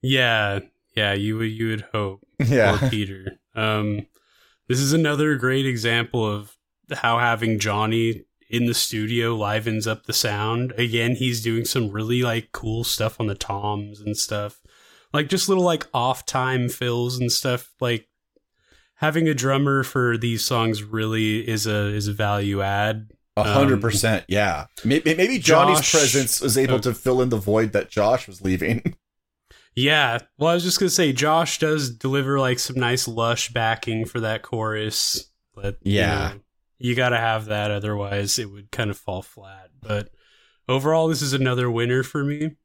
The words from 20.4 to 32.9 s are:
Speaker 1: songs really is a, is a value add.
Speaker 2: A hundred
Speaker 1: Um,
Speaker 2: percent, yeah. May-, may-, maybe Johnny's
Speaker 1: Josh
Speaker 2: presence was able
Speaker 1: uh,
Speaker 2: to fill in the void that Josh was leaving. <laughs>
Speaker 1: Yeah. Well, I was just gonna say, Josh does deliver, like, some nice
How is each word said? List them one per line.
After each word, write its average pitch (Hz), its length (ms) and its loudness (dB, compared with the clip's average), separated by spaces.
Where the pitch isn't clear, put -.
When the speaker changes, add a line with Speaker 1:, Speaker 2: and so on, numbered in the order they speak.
Speaker 1:
songs 110 400 0
really 110 640 -2
is 110 200 -2
a, 104 260 0
is 104 140 -2
a 104 60 -2
value 101 480 0
add. 107 500 -2
Speaker 2:
A 107 60 2
hundred 131 320 4
Speaker 1:
Um, 101 60 -2
Speaker 2:
percent, 110 460 0
yeah. 92 380 0
May-, 139 220 2
may-, 156 100 4
maybe 214 220 2
Johnny's 156 440 6
Speaker 1:
Josh - 100 0
Speaker 2:
presence 135 500 2
was 127 160 2
able 131 180 4
Speaker 1:
uh, 107 60 0
Speaker 2:
to 120 120 0
fill 127 280 2
in 127 80 2
the 117 80 2
void 104 360 2
that 101 180 0
Josh 110 360 2
was 92 140 -20
leaving. 95 580 0
<laughs> - 60 -20
Speaker 1:
Yeah. 135 440 4
Well, 151 140 2
I - 20 4
was 175 120 0
just 180 160 0
gonna 185 80 2
say, 151 240 2
Josh 151 440 0
does 151 380 0
deliver, 135 460 -2
like, 127 180 0
some - 160 -6
nice 127 320 0